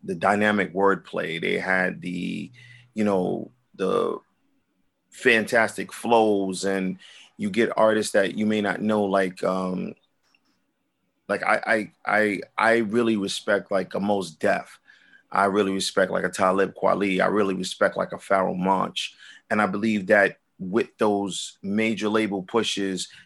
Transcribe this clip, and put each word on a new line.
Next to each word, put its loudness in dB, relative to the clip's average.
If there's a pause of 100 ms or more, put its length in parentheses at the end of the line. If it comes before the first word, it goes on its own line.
the -8
dynamic 0
wordplay. -2
They -2
had -2
the, -8 (420)
you -2
know, -2 (240)
the -2 (920)
fantastic 2
flows, 2
and -2 (400)
you -4
get 0
artists 2
that 2
you 0
may 2
not -2
know, 2
like, 0
um, -2 (1400)
like, -2
I, 0
I, 0 (140)
I, 0 (160)
I 4
really 2
respect, -2
like, -2
a -2
Mos -2
Def. -2 (540)
I 2
really 2
respect, 0
like, -2
a -4
Talib 0
Kweli. 0
I 4
really 0
respect, -2
like, -4
a -10
Pharoah 0
Monch. -2 (340)
And 0
I 2
believe -2
that 4 (200)
with -2
those -2
major -2
label 0
pushes -4 (160)